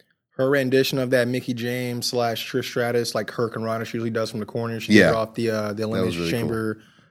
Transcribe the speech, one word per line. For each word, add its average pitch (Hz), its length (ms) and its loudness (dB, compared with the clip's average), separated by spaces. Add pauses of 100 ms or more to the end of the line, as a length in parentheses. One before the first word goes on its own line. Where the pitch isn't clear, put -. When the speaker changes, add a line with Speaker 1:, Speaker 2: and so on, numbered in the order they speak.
(360)
Speaker 1:
her 131 120 2
rendition 135 500 4
of 127 120 -2
that 123 180 4
Mickie 127 240 -2
James 120 540 -4
slash 117 440 -2
Trish 123 140 -2
Stratus, 120 500 0
like, 107 160 -4
Hurricane 113 320 -2
Rana 113 220 -2
usually 117 260 -4
does 113 200 -2
from 113 100 -6
the 104 60 -6
corner. 117 340 -6
She 104 140 4
Speaker 2:
Yeah. 95 140 10
Speaker 1:
did 78 60 4
off 110 200 -2
the, 113 160 -2
uh, 107 180 -2
the 104 60 -6
Speaker 2:
That 107 160 -4
was 110 80 -2
Speaker 1:
Elimination 90 220 -2
Speaker 2:
really 85 120 -2
cool. 120 80 0
Speaker 1:
Chamber, 110 380 -4 (320)